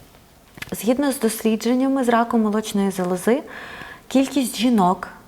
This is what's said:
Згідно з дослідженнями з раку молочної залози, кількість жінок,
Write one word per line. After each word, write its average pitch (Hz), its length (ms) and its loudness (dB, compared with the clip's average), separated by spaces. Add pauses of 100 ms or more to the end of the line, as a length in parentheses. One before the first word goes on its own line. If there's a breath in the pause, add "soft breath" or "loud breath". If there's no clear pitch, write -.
(720)
Згідно 247 400 0
з 277 80 -6
дослідженнями 247 840 0
з 226 40 2
раку 233 300 2
молочної 208 520 0
залози, 185 520 0 (640 loud breath)
кількість 262 480 0
жінок, 202 520 2 (200)